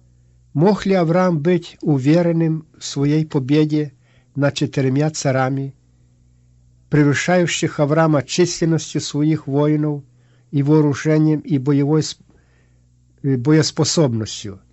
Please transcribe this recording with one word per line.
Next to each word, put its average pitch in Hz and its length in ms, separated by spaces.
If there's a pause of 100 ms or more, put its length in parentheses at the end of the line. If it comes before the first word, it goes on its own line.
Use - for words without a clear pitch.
(520)
Мог 190 320
ли 190 100
Авраам 175 440
быть 170 420
уверенным 160 840 (100)
в - 80
своей 143 400
победе 151 680 (420)
над 139 200
четырьмя 143 560
царами, 135 640 (1120)
превышающих 156 920
Авраама 151 420
численностью 165 800
своих 151 440
воинов 147 580 (460)
и 139 120
вооружением, 156 800
и 147 180
боевой 143 440
сп-, - 200 (1000)
и 135 140
боеспособностью? 120 1200 (120)